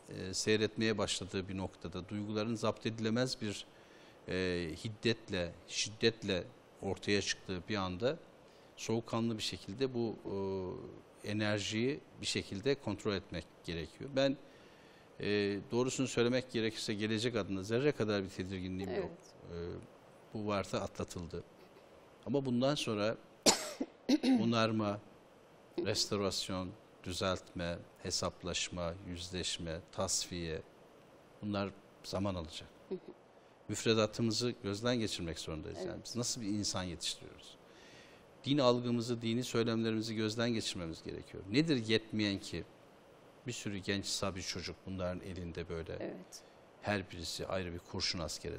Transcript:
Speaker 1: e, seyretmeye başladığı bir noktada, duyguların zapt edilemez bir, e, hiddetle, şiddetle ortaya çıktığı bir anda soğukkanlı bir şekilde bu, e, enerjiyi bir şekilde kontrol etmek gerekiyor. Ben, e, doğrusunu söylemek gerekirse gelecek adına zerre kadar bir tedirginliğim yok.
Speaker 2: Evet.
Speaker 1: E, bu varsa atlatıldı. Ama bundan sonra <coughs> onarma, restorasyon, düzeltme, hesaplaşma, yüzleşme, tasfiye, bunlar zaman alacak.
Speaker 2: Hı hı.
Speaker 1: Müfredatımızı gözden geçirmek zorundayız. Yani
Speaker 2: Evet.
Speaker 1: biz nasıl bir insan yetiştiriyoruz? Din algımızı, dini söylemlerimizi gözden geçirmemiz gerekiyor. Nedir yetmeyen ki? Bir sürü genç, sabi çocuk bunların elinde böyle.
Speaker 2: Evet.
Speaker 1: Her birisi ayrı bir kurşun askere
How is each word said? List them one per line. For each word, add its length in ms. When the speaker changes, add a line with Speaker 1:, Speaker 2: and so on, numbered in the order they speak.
Speaker 1:
e, 240
seyretmeye 640
başladığı 520
bir 80
noktada, 520
duyguların 460
zapt 300
edilemez 560
bir, 240
e, 60
hiddetle, 680
şiddetle 760
ortaya 400
çıktığı 480
bir 60
anda 420
soğukkanlı 640
bir 60
şekilde 500
bu, 220
e, 60
enerjiyi 680
bir 40
şekilde 500
kontrol 380
etmek 320
gerekiyor. 520
Ben, 220
e, 60
doğrusunu 360
söylemek 440
gerekirse 420
gelecek 420
adına 280
zerre 280
kadar 320
bir 60
tedirginliğim 640
yok. 140
Speaker 2:
Evet. 20
Speaker 1:
E, 800
bu 140
varsa 320
atlatıldı. 640
Ama 200
bundan 300
sonra 420
<coughs> 800
onarma, 580
restorasyon, 840
düzeltme, 720
hesaplaşma, 920
yüzleşme, 720
tasfiye, 720
bunlar 280
zaman 320
alacak. 340
Speaker 2:
Hı 60
hı. 40
Speaker 1:
Müfredatımızı 840
gözden 360
geçirmek 400
zorundayız. 380
Yani 140
Speaker 2:
Evet. 140
Speaker 1:
biz 100
nasıl 260
bir 60
insan 360
yetiştiriyoruz? 760
Din 140
algımızı, 640
dini 220
söylemlerimizi 720
gözden 340
geçirmemiz 540
gerekiyor. 480
Nedir 360
yetmeyen 520
ki? 240
Bir 40
sürü 260
genç, 280
sabi 360
çocuk 340
bunların 360
elinde 480
böyle. 300
Speaker 2:
Evet. 420
Speaker 1:
Her 300
birisi 360
ayrı 260
bir 60
kurşun 400
askere 400